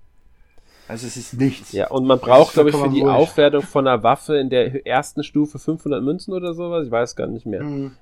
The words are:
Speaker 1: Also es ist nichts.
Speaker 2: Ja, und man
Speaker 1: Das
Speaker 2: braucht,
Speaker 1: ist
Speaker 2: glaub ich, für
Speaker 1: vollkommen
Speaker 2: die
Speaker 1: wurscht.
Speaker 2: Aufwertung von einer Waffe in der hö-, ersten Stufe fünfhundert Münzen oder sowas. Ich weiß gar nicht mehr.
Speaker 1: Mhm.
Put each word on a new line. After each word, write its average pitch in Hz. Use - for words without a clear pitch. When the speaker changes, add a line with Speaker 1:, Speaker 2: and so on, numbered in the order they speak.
Speaker 1:
Also 117
es 110
ist 120
nichts. 123
Speaker 2:
Ja, 98
und 131
man 127
Speaker 1:
Das 117
Speaker 2:
braucht, 131
Speaker 1:
ist -
Speaker 2:
glaub 151
ich, 147
für 147
Speaker 1:
vollkommen 139
Speaker 2:
die 139
Speaker 1:
wurscht. 139
Speaker 2:
Aufwertung 147
von 139
einer 123
Waffe 143
in 131
der 127
hö-, 139
ersten 139
Stufe 147
fünfhundert 147
Münzen 180
oder 180
sowas. 170
Ich 113
weiß -
gar -
nicht 113
mehr. 101
Speaker 1:
Mhm. 139